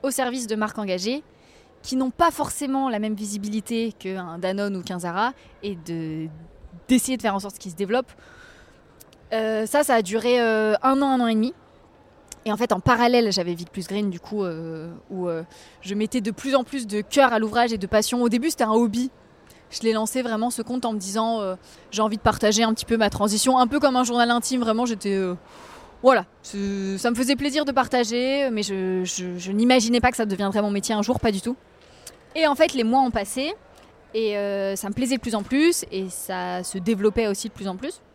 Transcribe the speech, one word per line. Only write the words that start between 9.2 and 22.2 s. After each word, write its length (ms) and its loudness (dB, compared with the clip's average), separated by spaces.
Euh, 320 0
ça, 180 2
ça 120 4
a 60 4
duré, 400 2
euh, 320 4
un 180 4
an, 100 2
un 100 4
an 60 4
et 80 2
demi. 180 2
Et 80 -2
en 60 -2
fait, 160 0
en 60 0
parallèle, 520 4
j'avais 220 -2
Vie 180 -8
Plus 160 -10
Green, 220 -2
du 100 -8
coup, 240 -6
euh, 480 -8
où, 200 -4
euh, 140 -4
je 120 -8
mettais 280 0
de 100 -4
plus 240 -2
en 80 6
plus 240 -8
de 140 -4
cœur 300 4
à 80 2
l'ouvrage 320 2
et 60 -2
de 100 -4
passion. 360 2
Au 60 4
début, 200 2
c'était 140 0
un 80 2
hobby. 400 2
Je 140 -10
l'ai 100 4
lancé 280 0
vraiment, 280 -2
ce 120 -6
compte, 220 -4
en 80 0
me 60 -4
disant, 420 -2
euh, « 160 -4
J'ai 100 -2
envie 160 2
de 40 -8